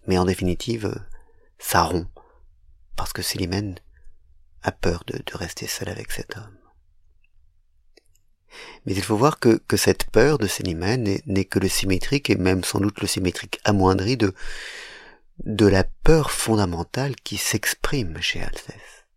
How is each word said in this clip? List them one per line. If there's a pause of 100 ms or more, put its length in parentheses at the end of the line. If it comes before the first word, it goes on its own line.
mais
en
définitive, (600)
ça
rompt, (880)
parce
que
Célimène (880)
a
peur
de,
de
rester
seul
avec
cet
homme. (2250)
Mais
il
faut
voir
que,
que
cette
peur
de
Célimène
n'est,
n'est
que
le
symétrique,
et
même
sans
doute
le
symétrique
amoindri
de, (1080)
de
la
peur
fondamentale
qui
s'exprime
chez
Alceste (100)